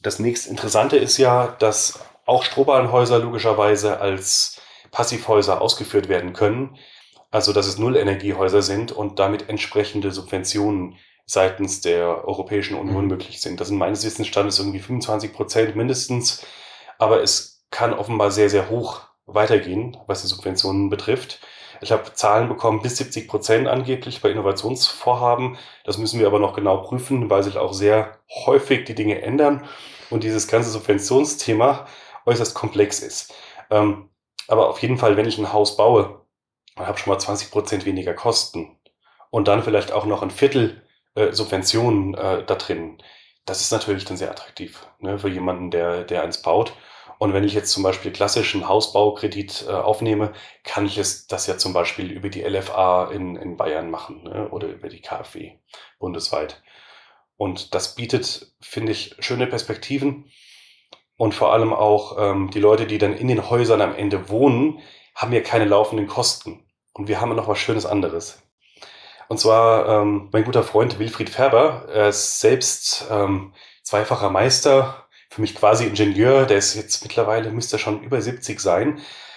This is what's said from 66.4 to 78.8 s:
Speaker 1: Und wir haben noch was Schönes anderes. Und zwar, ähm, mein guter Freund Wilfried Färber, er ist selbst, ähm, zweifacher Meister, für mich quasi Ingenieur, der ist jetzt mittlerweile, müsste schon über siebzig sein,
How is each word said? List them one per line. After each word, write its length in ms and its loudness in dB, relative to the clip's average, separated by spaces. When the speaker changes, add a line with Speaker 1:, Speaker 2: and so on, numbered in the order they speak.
Speaker 1:
Und 140 -10
wir 140 -2
haben 140 -2
noch 120 -4
was 120 -4
Schönes 260 -2
anderes. 560 -4
Und 100 -4
zwar, 480 6
ähm, 460 2
mein 100 4
guter 200 2
Freund 360 2
Wilfried 300 -4
Färber, 640 4
er 160 4
ist 300 -2
selbst, 720 2
ähm, 440 -2
zweifacher 460 0
Meister, 760 4
für 120 -8
mich 140 -4
quasi 320 4
Ingenieur, 580 4
der 120 4
ist 180 0
jetzt 260 -6
mittlerweile, 480 -2
müsste 300 -4
schon 240 -4
über 180 -2
siebzig 380 -8
sein, 400 0